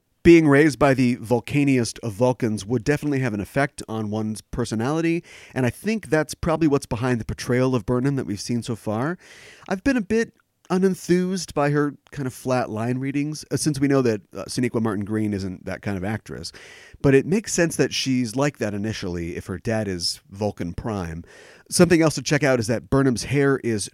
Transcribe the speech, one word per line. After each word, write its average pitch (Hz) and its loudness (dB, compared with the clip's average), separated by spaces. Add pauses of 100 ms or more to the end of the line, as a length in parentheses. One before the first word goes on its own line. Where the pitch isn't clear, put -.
(240)
Being 170 10
raised 139 6
by 139 6
the 123 2
Vulcaniest 120 0
of 113 -6
Vulcans 107 0
would 117 -2
definitely 143 0
have 127 -2
an 101 -4
effect - -4
on 110 -4
one's 107 -4
personality, 151 -2 (320)
and 127 0
I 117 2
think 208 -4
that's 151 0
probably 160 0
what's 139 0
behind 123 -2
the 107 -8
portrayal 127 0
of 110 -2
Burnham 127 0
that 127 -4
we've 98 -6
seen 117 -4
so 117 -6
far. 123 -4 (500)
I've 190 -4
been 269 2
a 226 -2
bit 220 -2 (380)
unenthused 180 0
by 147 2
her 147 0 (160)
kind 139 -6
of 127 -6
flat 127 -2
line 117 -2
readings, 143 -4
uh, 143 -2
since 139 0
we 139 2
know 139 6
that, 110 2 (120)
uh, - -10
Sonequa 127 -2
Martin 104 -2
Green 107 -2
isn't 95 -6
that 92 -8
kind 101 -4
of 90 -6
actress. 101 -8 (480)
But 139 4
it 135 6
makes 208 -2
sense 170 0
that 139 0
she's 127 -2
like 139 -2
that 104 -4
initially 92 -6
if - -12
her 95 -8
dad 110 -4
is 90 -6
Vulcan 98 -6
Prime. 87 -6 (440)
Something 175 4
else 156 2
to 139 -6
check 143 0
out 131 2
is 101 -4
that 113 -4
Burnham's 135 2
hair 139 0
is 110 -4